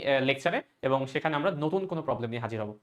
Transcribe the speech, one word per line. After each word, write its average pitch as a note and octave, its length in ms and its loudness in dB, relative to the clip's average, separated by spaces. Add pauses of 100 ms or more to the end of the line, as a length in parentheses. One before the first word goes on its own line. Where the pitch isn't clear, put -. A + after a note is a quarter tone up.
আহ, C3+ 280 4
লেকচারে, E3 320 0 (200)
এবং C3+ 260 2
সেখানে D3+ 280 0
আমরা D3+ 160 2
নতুন D#3+ 360 0
কোনো E3+ 140 -4
প্রবলেম A#2+ 280 -2
নিয়ে A#2 160 -4
হাজির A2 160 -2
হব। G#2+ 100 -4 (120)